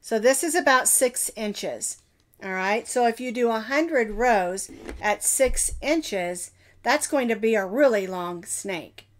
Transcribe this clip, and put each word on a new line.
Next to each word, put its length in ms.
So 180
this 240
is 140
about 320
six 480
inches. 600
All 80
right, 380
so 180
if 140
you 100
do 200
a 100
hundred 500
rows 580
at 220
six 580
inches, 720
that's 240
going 220
to 80
be 180
a 100
really 440
long 360
snake. 640